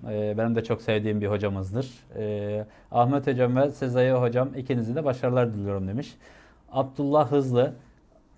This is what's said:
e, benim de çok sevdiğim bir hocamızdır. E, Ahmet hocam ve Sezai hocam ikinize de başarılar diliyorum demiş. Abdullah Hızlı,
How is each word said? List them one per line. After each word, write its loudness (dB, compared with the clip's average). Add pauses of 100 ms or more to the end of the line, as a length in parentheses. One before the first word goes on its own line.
e, -2
benim 2
de 0
çok -4
sevdiğim 0
bir 0
hocamızdır. -2 (280)
E, -4 (260)
Ahmet 2
hocam 2
ve 4
Sezai 2
hocam 2
ikinize -2
de -2
başarılar 0
diliyorum -2
demiş. -6 (560)
Abdullah 0
Hızlı, 2 (640)